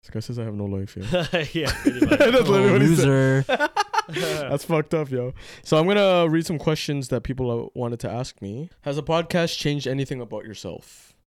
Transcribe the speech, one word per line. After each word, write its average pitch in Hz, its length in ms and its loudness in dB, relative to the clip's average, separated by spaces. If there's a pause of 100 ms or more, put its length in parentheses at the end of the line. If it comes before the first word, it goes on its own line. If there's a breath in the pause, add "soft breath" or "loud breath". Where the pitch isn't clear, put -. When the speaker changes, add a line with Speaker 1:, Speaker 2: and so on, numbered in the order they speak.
Speaker 1:
This - 80 -20
guy 110 100 -8
says 120 200 -8
I 117 40 -6
have 110 120 -8
no 101 100 -6
life, 98 320 -6
yeah. 135 320 -2
Speaker 2:
<laughs> 165 240 -4
Yeah, 156 180 -2 (100)
pretty - 240 2
much. - 140 4
Speaker 1:
<laughs> - 0 -
That's 247 280 6
literally 196 220 6
Speaker 3:
Oh, - 40 6
Speaker 1:
what - 80 6
he 156 140 6
said. 139 120 6
Speaker 3:
loser. 135 640 2 (400)
Speaker 1:
<laughs> 156 400 -4
That's 139 160 -2
fucked 156 280 0
up, 156 180 -2
yo. 123 220 -4 (300 loud breath)
So 160 140 2
I'm 160 100 4
gonna 190 420 4
read 160 160 2
some 170 120 -4
questions 143 520 -2
that 120 120 -2
people, 127 300 -6
uh, 117 180 -4 (100)
wanted 120 220 -4
to 117 100 -6
ask 120 300 -8
me. 113 280 -10 (120)
Has 143 160 -6
a 156 60 -6
podcast 165 540 -2
changed 143 300 -2
anything 135 340 -4
about 107 240 -12
yourself? - 680 -14 (180)